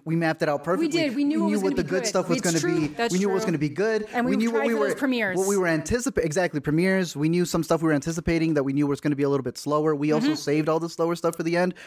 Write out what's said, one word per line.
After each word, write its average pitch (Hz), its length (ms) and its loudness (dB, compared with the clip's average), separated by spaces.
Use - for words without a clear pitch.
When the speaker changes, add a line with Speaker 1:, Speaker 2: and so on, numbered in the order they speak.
Speaker 1:
we 160 100 0
mapped 160 260 0
it 156 80 2
out 143 140 -2
perfectly. 277 260 0
Speaker 2:
did. 302 260 0
We 285 80 0
knew 285 180 0
Speaker 1:
We 202 40 2
Speaker 2:
it - 40 2
Speaker 1:
knew - 40 2
Speaker 2:
was 208 80 0
Speaker 1:
what 190 80 0
Speaker 2:
gonna - 60 -2
Speaker 1:
the 185 80 0
Speaker 2:
be 147 80 -6
Speaker 1:
good 180 100 0
Speaker 2:
good. - 60 -4
Speaker 1:
stuff - 220 0
was - 100 2
Speaker 2:
It's - 80 -4
Speaker 1:
gonna 165 120 2
Speaker 2:
true. 156 220 0
Speaker 1:
be. 147 60 0
Speaker 2:
That's 233 260 -2
Speaker 1:
We 185 60 2
knew 202 100 2
what 190 60 0
was 220 80 0
Speaker 2:
true. 202 80 0
Speaker 1:
gonna 160 80 0
be 147 100 0
good. 214 420 -2
Speaker 2:
And 240 140 0
we 254 60 0
Speaker 1:
We - 60 2
knew 226 120 0
Speaker 2:
tried 233 120 -2
Speaker 1:
what - 60 0
we 233 60 0
Speaker 2:
for 220 60 0
Speaker 1:
were, 277 80 2
Speaker 2:
those 262 100 -2
premieres. 226 400 0
Speaker 1:
what 190 100 0
we 202 80 0
were 185 120 2
anticipa-, 165 580 0
exactly, 160 340 0
premieres. 180 560 0
We 151 140 0
knew 175 160 2
some 170 160 0
stuff 160 220 0
we 160 60 2
were 156 40 4
anticipating 165 640 0
that 143 80 2
we 135 100 -2
knew 147 140 2
was 143 140 -2
gonna 147 140 0
be 139 60 -2
a 139 80 2
little 139 140 0
bit 123 120 -6
slower. 151 400 0
We 147 180 0
also 180 160 2
Speaker 2:
Mm-hmm. 156 60 0
Speaker 1:
saved 151 320 0
all 160 120 2
the 165 100 -4
slower 170 260 0
stuff 165 220 -2
for 165 60 -6
the 165 140 0
end. 180 180 0